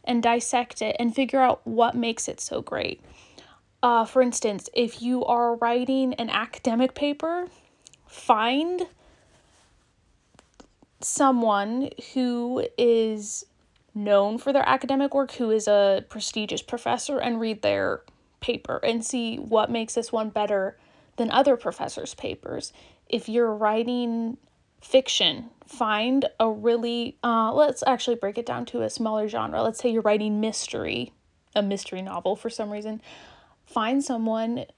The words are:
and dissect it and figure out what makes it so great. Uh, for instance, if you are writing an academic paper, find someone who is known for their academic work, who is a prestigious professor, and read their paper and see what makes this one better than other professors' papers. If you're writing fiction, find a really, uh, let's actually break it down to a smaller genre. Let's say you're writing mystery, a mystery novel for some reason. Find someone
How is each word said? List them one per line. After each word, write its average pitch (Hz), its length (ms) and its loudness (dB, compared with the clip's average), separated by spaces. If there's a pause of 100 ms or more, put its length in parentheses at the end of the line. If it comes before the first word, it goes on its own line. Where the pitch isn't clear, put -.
and 240 180 0
dissect 240 580 0
it 220 180 -2
and 233 160 0
figure 269 260 2
out 254 260 4
what 233 300 2
makes 233 320 -2
it - 120 -10
so - 220 -6
great. - 380 -6 (840)
Uh, 233 220 6
for 254 180 4
instance, 233 520 0
if 233 280 0
you 247 220 0
are 240 320 2
writing 247 580 2
an 226 160 -4
academic 233 640 0
paper, 330 540 -2 (580)
find 277 760 0 (2250)
someone 233 880 2 (240)
who 247 520 -2 (100)
is 220 680 2 (480)
known 208 440 4
for 277 140 -2
their - 160 4
academic 269 460 2
work, 277 180 0
who 233 180 -2
is 220 160 2
a 202 420 4
prestigious - 540 -6
professor, 247 560 -4
and 233 220 -2
read 220 220 -4
their 98 400 0 (380)
paper - 440 -4
and 226 200 0
see 233 320 -4
what 220 340 0
makes 226 240 -4
this 233 180 -4
one 220 180 -2
better 202 460 -2 (400)
than 240 160 -2
other 269 240 6
professors' - 580 -8
papers. - 580 -10 (360)
If - 200 -4
you're 226 240 2
writing 226 840 -2 (440)
fiction, 233 720 2 (160)
find 233 600 0 (120)
a 226 120 4
really, 233 720 0
uh, 226 300 2
let's - 340 4
actually 240 300 2
break 202 220 -4
it 233 80 -6
down 240 200 -6
to 240 160 -4
a 214 80 -2
smaller 214 380 -2
genre. 220 340 -2
Let's 226 180 -2
say 247 100 0
you're 226 120 0
writing 208 380 2
mystery, - 720 -4 (420)
a 208 80 2
mystery 196 400 -6
novel 190 340 -4
for 233 140 -6
some 214 200 -8
reason. 214 300 -8 (640)
Find 240 360 0
someone 226 640 -2 (140)